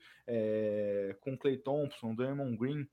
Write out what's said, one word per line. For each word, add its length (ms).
é, 920
com 180
Klay 200
Thompson, 580
Draymond 400
Green. 360